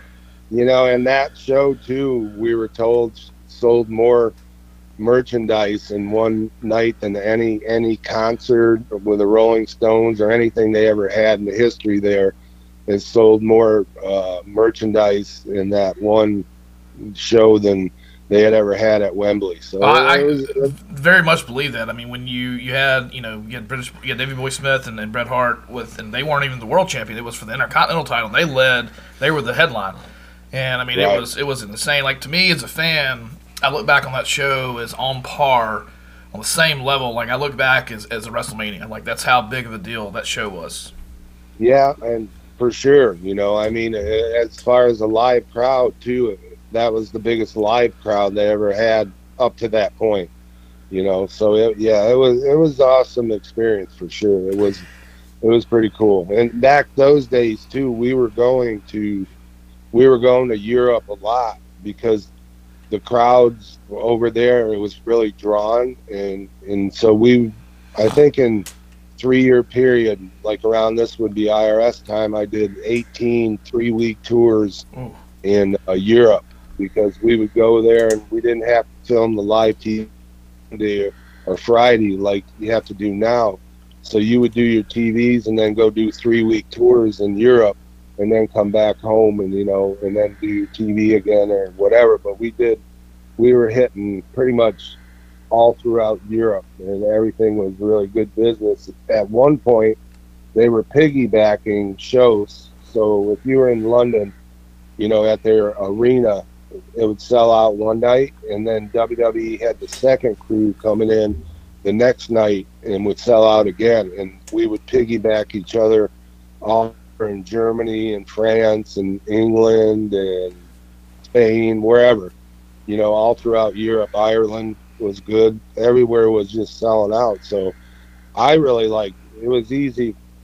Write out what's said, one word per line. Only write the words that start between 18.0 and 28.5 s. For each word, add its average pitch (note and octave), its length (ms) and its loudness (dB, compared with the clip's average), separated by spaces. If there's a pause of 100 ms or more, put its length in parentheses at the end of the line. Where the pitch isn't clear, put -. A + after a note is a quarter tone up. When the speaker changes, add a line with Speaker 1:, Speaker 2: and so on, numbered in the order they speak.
Speaker 1:
they G2+ 120 4
had G#2+ 120 4
ever G#2 220 2
had G#2+ 260 2
at F#2+ 140 -4
Wembley. G2+ 440 -4
So F#2+ 220 -10
Speaker 2:
I, C3+ 380 4
Speaker 1:
it C#3+ 60 0
was, C#3+ 260 -2
Speaker 2:
I C#3 160 -2 (260)
very E3+ 300 4
much D#3+ 240 0
believe C3 260 -6
that. A2+ 160 -8
I A2+ 40 -10
mean, A#2 160 -14
when B2 180 -12
you, B2 240 -6
you B2 220 -8
had, C3 380 0
you B2 100 -14
know, A2 260 -12
you A#2+ 80 -14
had A2 120 -14
British, B2+ 240 -10 (120)
you B2+ 60 -8
had A#2+ 100 -8
Davey C3+ 160 -8
Boy C3 140 -8
Smith C3+ 360 -4
and, A2+ 140 -12
and G#2+ 120 -10
Bret A#2+ 160 -6
Hart B2 400 -2
with, A#2 300 -12
and G#2+ 160 -14
they B2+ 80 -6
weren't C#3+ 240 -2
even B2+ 140 -8
the A#2 80 -14
world F3 220 0
champion. A2+ 280 -10
It A#2+ 60 -10
was A#2 120 -12
for A#2 100 -16
the A2+ 80 -12
Intercontinental C#3+ 520 -2
title. A#2+ 220 -4
And G#2 80 -10
they D#3+ 100 2
led, C3 460 0 (280)